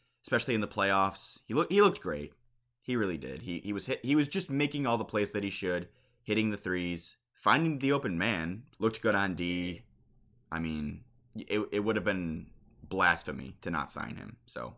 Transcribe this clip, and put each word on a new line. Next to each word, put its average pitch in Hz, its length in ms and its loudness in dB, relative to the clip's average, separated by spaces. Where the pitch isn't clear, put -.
especially - 320 0
in 107 80 2
the 101 60 -2
playoffs, 98 760 2
he - 80 -8
loo-, 139 160 2
he 202 140 6
looked 196 180 6
great. 73 320 -6
He 127 160 -2
really 95 220 2
did. 65 240 -10
He, 87 180 -6
he 104 120 -4
was 101 140 -4
hit, 131 180 -2
he 139 120 2
was 147 100 6
just 180 220 -4
making 143 380 -2
all 117 120 2
the 110 60 -4
plays 104 280 0
that 101 120 -2
he 101 60 -2
should, 87 380 -2
hitting 107 260 2
the 104 60 -2
threes, 90 600 -4
finding 147 440 2
the 135 140 2
open 113 240 0
man, 92 460 0
looked 110 240 0
good 107 120 4
on 98 200 2
D. 87 480 -2
I 80 80 -4
mean, 78 440 -4
it, - 240 -2
it 104 100 2
would 104 160 2
have 95 80 0
been 90 420 -2
blasphemy 82 800 0
to 87 80 -4
not 76 220 -4
sign - 240 -8
him. - 200 -14
So, - 320 -10